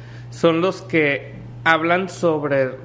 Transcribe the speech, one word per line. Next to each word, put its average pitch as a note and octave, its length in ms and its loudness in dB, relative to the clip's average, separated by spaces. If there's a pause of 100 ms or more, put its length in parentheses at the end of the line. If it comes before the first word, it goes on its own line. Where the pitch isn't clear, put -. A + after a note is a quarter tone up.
(320)
son E3 280 4
los F#3 220 0
que D3 520 0 (300)
hablan E3+ 460 2
sobre C#3+ 640 0 (140)